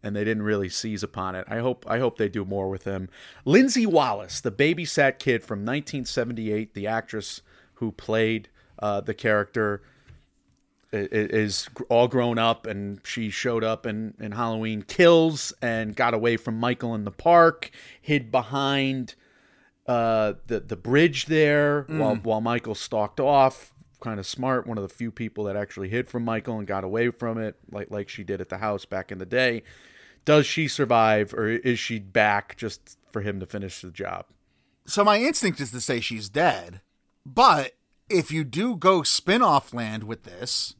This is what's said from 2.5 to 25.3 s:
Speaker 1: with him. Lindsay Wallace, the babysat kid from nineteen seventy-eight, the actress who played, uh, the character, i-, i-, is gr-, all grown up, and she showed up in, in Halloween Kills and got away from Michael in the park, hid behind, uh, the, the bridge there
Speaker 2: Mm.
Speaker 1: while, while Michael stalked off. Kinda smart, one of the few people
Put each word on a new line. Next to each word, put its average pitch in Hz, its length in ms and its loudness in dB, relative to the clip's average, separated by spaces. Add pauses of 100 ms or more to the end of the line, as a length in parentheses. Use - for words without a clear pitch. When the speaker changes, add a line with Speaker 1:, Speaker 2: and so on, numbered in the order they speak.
Speaker 1:
with 95 160 -8
him. 95 240 -6 (340)
Lindsay 233 420 4
Wallace, 127 540 0
the 120 120 -4
babysat 143 680 2
kid 120 240 2
from 104 220 -6
nineteen 135 400 -6
seventy-eight, 113 680 -4
the 101 140 -6
actress 113 540 -6 (340)
who 113 160 -4
played, 110 560 0 (320)
uh, 101 220 -2
the - 120 -6
character, 104 680 0 (1080)
i-, 113 60 -4
i-, 101 120 -4
is 107 640 -2
gr-, - 160 -12
all 120 180 6
grown 120 320 0
up, 113 260 2
and 101 380 -8
she 110 260 -6
showed 113 360 -2
up 110 200 -4
in, 110 360 -6
in 107 100 -10
Halloween 110 520 -4
Kills 165 680 6 (100)
and 113 360 -2
got 120 160 2
away 117 240 2
from 113 240 -4
Michael 120 340 -2
in 107 80 -6
the 101 80 -6
park, 165 600 4 (300)
hid 139 300 -2
behind, 135 840 0 (680)
uh, 113 500 2 (120)
the, 110 140 -2
the - 160 -8
bridge 139 480 2
there 147 640 2
Speaker 2:
Mm. 156 100 -4
Speaker 1:
while, 135 160 2
while 110 260 -2
Michael 117 320 -2
stalked 104 460 -4
off. 135 540 4 (300)
Kinda 107 200 -6
smart, 127 440 -2
one 113 100 -6
of 101 60 -6
the 95 100 -10
few 117 180 -8
people 107 340 -8